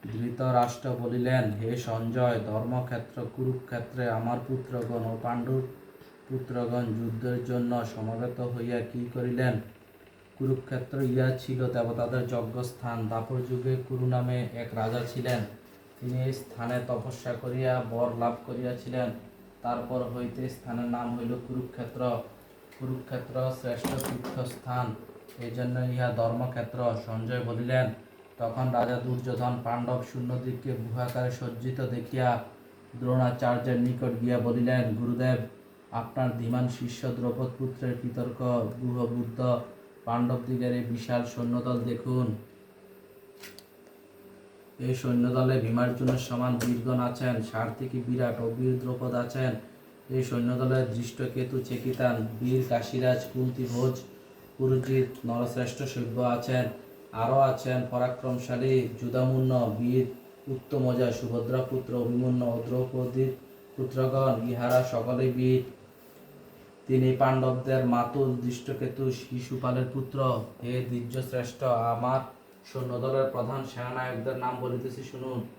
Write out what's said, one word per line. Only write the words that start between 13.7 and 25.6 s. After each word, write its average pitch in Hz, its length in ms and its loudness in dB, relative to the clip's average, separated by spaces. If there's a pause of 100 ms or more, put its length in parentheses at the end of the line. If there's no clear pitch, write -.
কুরু 127 180 0
নামে 123 480 2
এক 120 200 -6
রাজা 113 260 0 (140)
ছিলেন। 123 240 0 (600)
তিনি 127 220 -2
এই 131 100 0
স্থানে 120 540 -4
তপস্যা 123 460 -4
করিয়া 127 580 0
বর 120 280 2
লাভ 117 160 2 (120)
করিয়াছিলেন। 123 640 -2 (520)
তারপর 120 400 -2 (140)
হইতে 123 320 -4
স্থানের 120 360 -6
নাম 120 340 -2
হইল 120 200 -2 (100)
কুরুক্ষেত্র। 123 760 -4 (560)
কুরুক্ষেত্র 127 840 -4
শ্রেষ্ঠ 120 260 -4
তীর্থস্থান, 127 1080 -4 (480)
এই 117 80 -6
জন্য 123 300 -2